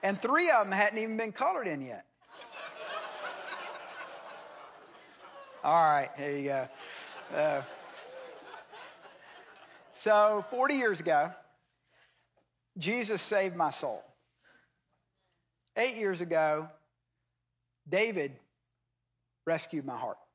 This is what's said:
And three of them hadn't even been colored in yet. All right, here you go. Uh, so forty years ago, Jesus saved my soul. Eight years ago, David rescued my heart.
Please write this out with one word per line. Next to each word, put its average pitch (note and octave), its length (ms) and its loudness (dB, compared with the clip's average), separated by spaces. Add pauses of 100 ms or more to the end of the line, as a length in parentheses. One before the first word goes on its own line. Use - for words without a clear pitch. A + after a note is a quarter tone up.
And G3 180 0
three D#4 300 4
of A#3 120 8
them G3 80 0
hadn't G#3 280 4
even A3 180 -2
been A3+ 140 -2
colored C#4+ 360 0
in D3 140 -2
yet. B2 240 -10 (3500)
All D3 100 2
right, D3+ 420 6
here C#3+ 220 -4
you C#3 80 -4
go. C3+ 220 -2 (680)
Uh, D3 260 2 (2250)
so G#3 580 6
forty C4+ 240 2
years A3 260 4
ago, D#3+ 300 4 (1500)
Jesus G#3 460 0
saved F#3+ 320 2
my F3 160 2
soul. A#2+ 320 -4 (1700)
Eight B3 200 2
years G3 260 0
ago, D#3+ 480 2 (1200)
David F3+ 440 2 (1120)
rescued D#3+ 380 -2
my C3 140 -6
heart. A#2 220 -4 (160)